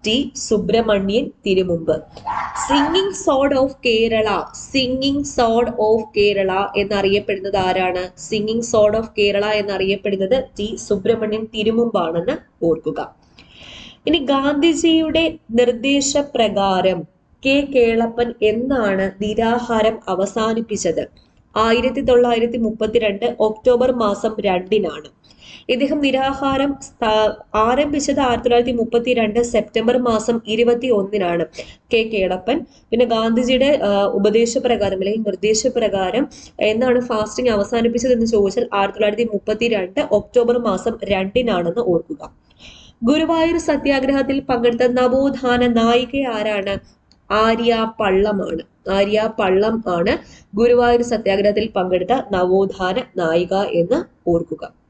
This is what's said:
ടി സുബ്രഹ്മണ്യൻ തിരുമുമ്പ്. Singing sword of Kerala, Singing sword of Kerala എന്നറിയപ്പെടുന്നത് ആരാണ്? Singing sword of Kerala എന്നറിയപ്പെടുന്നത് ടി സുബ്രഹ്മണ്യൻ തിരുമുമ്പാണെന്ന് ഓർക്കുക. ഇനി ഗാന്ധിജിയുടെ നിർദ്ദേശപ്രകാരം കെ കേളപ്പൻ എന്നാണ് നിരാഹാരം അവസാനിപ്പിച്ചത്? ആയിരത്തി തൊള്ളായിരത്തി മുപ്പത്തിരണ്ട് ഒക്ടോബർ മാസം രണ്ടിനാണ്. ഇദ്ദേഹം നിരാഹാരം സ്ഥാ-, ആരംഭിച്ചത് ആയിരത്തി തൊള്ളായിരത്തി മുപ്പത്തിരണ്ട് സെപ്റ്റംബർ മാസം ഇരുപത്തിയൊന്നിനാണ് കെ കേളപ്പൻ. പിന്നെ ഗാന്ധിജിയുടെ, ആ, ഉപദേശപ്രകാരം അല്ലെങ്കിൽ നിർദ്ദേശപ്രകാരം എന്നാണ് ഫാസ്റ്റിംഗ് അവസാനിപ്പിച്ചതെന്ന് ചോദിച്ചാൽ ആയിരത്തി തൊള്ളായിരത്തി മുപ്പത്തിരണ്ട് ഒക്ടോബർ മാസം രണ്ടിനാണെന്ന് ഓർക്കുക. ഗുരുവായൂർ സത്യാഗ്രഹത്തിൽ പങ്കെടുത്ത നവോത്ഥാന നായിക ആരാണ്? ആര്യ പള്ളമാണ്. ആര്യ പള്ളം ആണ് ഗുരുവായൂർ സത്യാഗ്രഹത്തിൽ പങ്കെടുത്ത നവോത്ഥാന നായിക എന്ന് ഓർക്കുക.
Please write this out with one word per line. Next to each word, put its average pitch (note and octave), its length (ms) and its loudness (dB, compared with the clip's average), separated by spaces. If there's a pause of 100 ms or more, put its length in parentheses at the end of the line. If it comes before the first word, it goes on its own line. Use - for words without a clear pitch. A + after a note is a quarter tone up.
ടി C4 300 -2
സുബ്രഹ്മണ്യൻ G#3+ 920 0 (160)
തിരുമുമ്പ്. F3 560 0 (720)
Singing E4 360 2
sword C#4 500 0
of C4+ 120 0
Kerala, A3 720 0 (340)
Singing C4+ 440 0
sword A#3 480 0
of A3 320 0
Kerala G3 640 0 (100)
എന്നറിയപ്പെടുന്നത് G3 800 -2
ആരാണ്? F#3 540 -2 (240)
Singing G#3+ 260 -2
sword G#3+ 360 2
of A3+ 80 -2
Kerala G3+ 420 0
എന്നറിയപ്പെടുന്നത് G3 1000 -2 (140)
ടി G#3 180 -6 (120)
സുബ്രഹ്മണ്യൻ A3 680 -2
തിരുമുമ്പാണെന്ന് G#3+ 1080 -2
ഓർക്കുക. D#3 500 -4 (920)
ഇനി D#4+ 120 2
ഗാന്ധിജിയുടെ D#4 1200 0 (120)
നിർദ്ദേശപ്രകാരം A3+ 1600 0 (320)
കെ C#4 300 2
കേളപ്പൻ A#3 680 0
എന്നാണ് G#3+ 680 0 (120)
നിരാഹാരം A3 760 0 (100)
അവസാനിപ്പിച്ചത്? G3+ 1000 -2 (480)
ആയിരത്തി A#3 440 2
തൊള്ളായിരത്തി A#3+ 560 4
മുപ്പത്തിരണ്ട് A3 840 -2
ഒക്ടോബർ A#3+ 520 2
മാസം G#3+ 480 -2
രണ്ടിനാണ്. F3+ 680 -2 (600)
ഇദ്ദേഹം C#4+ 320 0
നിരാഹാരം C4+ 840 0
സ്ഥാ-, G#3+ 500 0 (220)
ആരംഭിച്ചത് C#4+ 680 0
ആയിരത്തി A#3+ 220 0
തൊള്ളായിരത്തി A#3+ 300 2
മുപ്പത്തിരണ്ട് A#3 680 0
സെപ്റ്റംബർ A3+ 560 0
മാസം A3+ 480 0
ഇരുപത്തിയൊന്നിനാണ് G#3+ 1000 0 (480)
കെ A3+ 80 4
കേളപ്പൻ. A3 640 -2 (240)
പിന്നെ A#3 160 2
ഗാന്ധിജിയുടെ, A#3 800 2
ആ, G3+ 200 2
ഉപദേശപ്രകാരം G#3+ 960 0
അല്ലെങ്കിൽ G3+ 220 -2
നിർദ്ദേശപ്രകാരം G#3+ 1080 0 (320)
എന്നാണ് A#3+ 400 2
ഫാസ്റ്റിംഗ് A#3 500 -2
അവസാനിപ്പിച്ചതെന്ന് A#3 760 0
ചോദിച്ചാൽ G#3 480 0
ആയിരത്തി G3 240 -2
തൊള്ളായിരത്തി G#3+ 340 0
മുപ്പത്തിരണ്ട് G#3+ 800 -2
ഒക്ടോബർ A#3 480 2
മാസം A3 460 -2
രണ്ടിനാണെന്ന് F#3+ 760 -2
ഓർക്കുക. - 540 -4 (680)
ഗുരുവായൂർ D#4+ 540 2
സത്യാഗ്രഹത്തിൽ C#4 840 0
പങ്കെടുത്ത A#3+ 420 0
നവോത്ഥാന B3 840 2
നായിക A#3+ 600 2
ആരാണ്? G#3 500 -4 (520)
ആര്യ A3+ 680 2
പള്ളമാണ്. F#3+ 920 -2
ആര്യ G#3 480 2
പള്ളം G#3+ 500 2
ആണ് F3+ 280 0 (400)
ഗുരുവായൂർ A#3+ 460 4
സത്യാഗ്രഹത്തിൽ G#3 760 0
പങ്കെടുത്ത F#3 440 0 (120)
നവോത്ഥാന F#3+ 720 0 (140)
നായിക F3 380 0
എന്ന് G3 760 -2
ഓർക്കുക. E3 420 -4 (180)